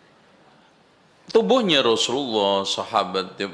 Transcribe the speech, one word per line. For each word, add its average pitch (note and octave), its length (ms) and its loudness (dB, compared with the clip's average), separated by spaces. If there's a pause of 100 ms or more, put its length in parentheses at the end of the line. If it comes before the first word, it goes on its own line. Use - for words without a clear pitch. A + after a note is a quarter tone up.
(1300)
Tubuhnya G3 560 2
Rasulullah, A2 800 0
sahabat, F#2+ 720 -4
ya, G2+ 140 -6